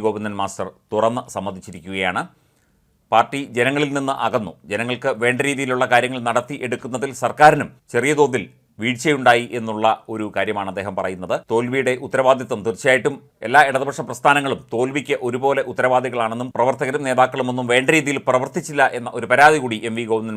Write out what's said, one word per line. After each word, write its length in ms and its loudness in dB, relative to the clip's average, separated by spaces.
ഗോവിന്ദൻ 360 -2
മാസ്റ്റർ 280 -6
തുറന്ന് 300 0
സമ്മതിച്ചിരിക്കുകയാണ്. 880 -6
പാർട്ടി 280 2
ജനങ്ങളിൽ 400 0
നിന്ന് 160 -2
അകന്നു, 260 -2
ജനങ്ങൾക്ക് 400 -4
വേണ്ട 260 2
രീതിയിലുള്ള 440 0
കാര്യങ്ങൾ 360 2
നടത്തി 280 -2
എടുക്കുന്നതിൽ 460 -6
സർക്കാരിനും 480 6
ചെറിയ 280 2
തോതിൽ 240 2
വീഴ്ചയുണ്ടായി 640 2
എന്നുള്ള 280 -2
ഒരു 220 -6
കാര്യമാണ് 380 -2
അദ്ദേഹം 260 -8
പറയുന്നത്. 360 -4
തോൽവിയുടെ 440 0
ഉത്തരവാദിത്വം 600 0
തീർച്ചയായിട്ടും 480 0
എല്ലാ 220 6
ഇടതുപക്ഷ 400 -2
പ്രസ്ഥാനങ്ങളും 520 0
തോൽവിക്ക് 440 -2
ഒരുപോലെ 360 0
ഉത്തരവാദികളാണെന്നും 840 0
പ്രവർത്തകരും 520 0
നേതാക്കളും 440 2
ഒന്നും 200 -4
വേണ്ട 240 4
രീതിയിൽ 220 0
പ്രവർത്തിച്ചില്ല 540 0
എന്ന 160 -8
ഒരു 180 -6
പരാതി 320 8
കൂടി 140 -4
എം 100 -4
വി 120 -4
ഗോവിന്ദൻ 260 -2